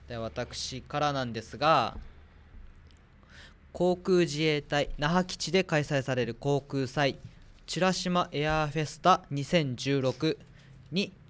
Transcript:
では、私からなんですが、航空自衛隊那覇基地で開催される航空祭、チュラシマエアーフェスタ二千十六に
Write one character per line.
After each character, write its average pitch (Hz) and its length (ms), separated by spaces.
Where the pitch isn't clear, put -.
で 120 100
は、 113 80
私 120 580
か - 180
ら 147 140
な 131 100
ん 117 80
で 110 80
す - 160
が、 139 400
航 180 240
空 180 220
自 151 240
衛 151 180
隊 143 380
那 147 100
覇 180 160
基 - 140
地 - 120
で 185 140
開 151 180
催 135 200
さ 131 120
れ 123 120
る 113 80
航 143 260
空 135 260
祭、 139 300
チ - 120
ュ 160 40
ラ 185 120
シ 185 160
マ 175 220
エ 147 140
ア 156 180
ー 151 40
フ 156 120
ェ 156 40
ス - 160
タ 180 300
二 139 140
千 143 320
十 135 260
六 131 360
に 180 180